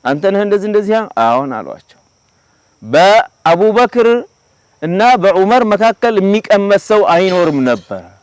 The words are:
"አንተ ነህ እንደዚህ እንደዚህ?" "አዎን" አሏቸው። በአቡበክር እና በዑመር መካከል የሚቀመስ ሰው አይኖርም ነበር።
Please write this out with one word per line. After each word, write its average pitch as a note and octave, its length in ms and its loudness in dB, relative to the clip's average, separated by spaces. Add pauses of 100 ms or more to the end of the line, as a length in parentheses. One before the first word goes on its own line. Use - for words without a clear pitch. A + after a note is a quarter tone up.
"አንተ C#3+ 240 -4
ነህ G3+ 120 -2
እንደዚህ G#3 260 -2
እንደዚህ?" G#3+ 260 -2 (260)
"አዎን" B2 320 0
አሏቸው። - 480 -14 (840)
በአቡበክር G3+ 1200 0 (760)
እና E3+ 200 -4 (160)
በዑመር G3 480 2
መካከል A3+ 500 -2
የሚቀመስ G3+ 720 0
ሰው G#3+ 220 2
አይኖርም F3 560 0
ነበር። G#2 400 -4 (200)